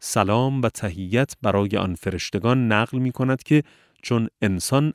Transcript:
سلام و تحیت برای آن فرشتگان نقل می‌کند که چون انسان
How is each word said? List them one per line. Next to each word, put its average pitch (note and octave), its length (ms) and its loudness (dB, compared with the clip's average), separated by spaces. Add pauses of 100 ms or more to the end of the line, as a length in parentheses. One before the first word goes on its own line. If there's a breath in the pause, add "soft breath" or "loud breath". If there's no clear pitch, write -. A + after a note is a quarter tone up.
سلام B2 640 0
و A2+ 60 0
تحیت G2 640 -2 (100)
برای G2+ 340 0
آن F#2 180 -2
فرشتگان A2 800 -2
نقل A#2 260 0
می‌کند B2+ 440 -2
که D3+ 200 4 (400 soft breath)
چون A2+ 260 0 (140)
انسان C3 520 2